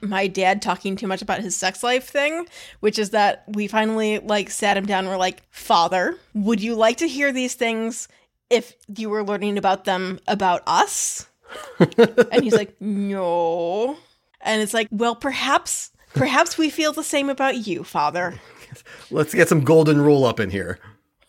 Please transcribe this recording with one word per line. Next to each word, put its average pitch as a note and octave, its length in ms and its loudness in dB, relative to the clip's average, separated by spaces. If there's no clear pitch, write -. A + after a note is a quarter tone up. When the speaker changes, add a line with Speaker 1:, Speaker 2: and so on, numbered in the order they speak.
Speaker 1:
my G3 260 -2
dad F#3+ 340 0
talking F#3+ 360 -4
too G#3+ 100 -8
much F#3+ 160 -4
about G3+ 180 -4
his F#3+ 140 -6
sex F#3+ 300 -4
life B3+ 240 -2
thing, D#4 400 -2
which G#3 180 0
is G#3 120 -2
that G#3 360 2
we G#3 220 -4
finally, A3 500 0
like, G#3 320 -2
sat G3+ 260 0
him G3 100 -4
down F#3+ 180 0
and F#3+ 40 -6
were F#3+ 80 -4
like, F#3 340 -2
"Father, F#3 680 2
would G#3+ 260 0
you A3+ 140 -4
like A3+ 220 4
to E4 120 -2
hear C#4 240 0
these B3+ 220 -4
things A3+ 540 -4
if A#3 240 0
you A3 120 -6
were G#3+ 140 -2
learning G3+ 340 -2
about G3 280 0
them F#3 420 -4
about F#3+ 400 0
us?" - 600 -2
Speaker 2:
<laughs> - 0 -
Speaker 1:
And A3+ 640 4
he's A3+ 120 2
like, G#3 260 0
"No." F#3+ 1160 -2
And G#3+ 180 0
it's G#3+ 140 -2
like, A3+ 160 0
"Well, A#3 260 0
perhaps, C4+ 760 -2
perhaps C#4 440 2
we D#4+ 100 2
feel D4+ 240 -2
the D4+ 120 -6
same C#4 260 -2
about C4 360 -2
you, E3 180 -6
Father." E3+ 500 -2
Speaker 2:
Let's D3+ 220 -2
get E3 160 4
some D#3+ 140 4
golden D#3 400 6
rule C#3+ 240 6
up A2+ 140 2
in F#2+ 100 -2
here. F#2 280 -4